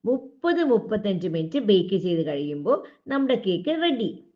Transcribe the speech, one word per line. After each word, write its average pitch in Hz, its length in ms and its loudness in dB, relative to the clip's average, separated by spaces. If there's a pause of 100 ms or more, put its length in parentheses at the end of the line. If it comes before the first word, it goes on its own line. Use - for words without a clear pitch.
മുപ്പത് 330 580 -2
മുപ്പത്തഞ്ച് 208 640 0
മിനിറ്റ് 165 320 -2
ബേക്ക് 196 360 4
ചെയ്ത് 170 300 0
കഴിയുമ്പോൾ 147 640 -2 (200)
നമ്മുടെ 269 280 2
കേക്ക് 196 480 0
റെഡി. 247 400 -2 (120)